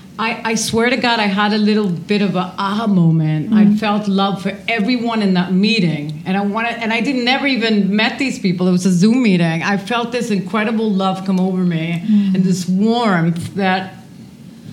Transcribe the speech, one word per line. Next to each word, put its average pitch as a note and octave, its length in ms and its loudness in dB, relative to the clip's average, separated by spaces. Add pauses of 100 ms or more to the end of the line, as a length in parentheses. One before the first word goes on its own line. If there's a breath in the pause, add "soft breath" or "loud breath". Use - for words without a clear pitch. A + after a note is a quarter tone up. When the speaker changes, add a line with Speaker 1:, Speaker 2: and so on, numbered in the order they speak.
(180 loud breath)
Speaker 1:
I, A3 220 -4 (120)
I - 20 0
swear A3+ 360 0
to C4 60 2
God, A#3 240 2
I G#3 60 2
had G3+ 260 2
a A3 60 0
little G#3+ 320 2
bit G3 320 -2
of F3+ 140 0
a F3+ 200 -4
aha G3+ 300 -2
moment. D#3+ 640 2
Speaker 2:
Mm. - 40 2 (200)
Speaker 1:
I - 20 2
felt G#3 320 -2
love G3 340 0
for G3 140 -4 (120)
everyone A3+ 540 0
in F#3+ 120 2
that F3+ 180 0
meeting. E3 720 0
And F#3 120 -2
I G3+ 60 0
wanted, A3+ 340 -4
and A3+ 160 -4
I A#3 80 -2
didn't, B3 240 -2
never C4 220 0
even G#3+ 480 0
met A#3 240 0
these C4+ 200 -4
people. F3+ 300 0
It F#3 40 2
was F3+ 140 2
a F#3+ 60 2
Zoom A3 300 4
meeting. F3 400 2
I G3+ 140 0
felt A#3 360 -4
this A#3+ 180 -4
incredible G#3+ 600 -2
love F#3+ 360 -2
come F#3+ 140 0
over F#3 180 0
me E3+ 480 -2
Speaker 2:
Mm. G3+ 300 2
Speaker 1:
and F3+ 80 2
this F3+ 240 0
warmth F#3 880 0
that F#3+ 380 -2 (800)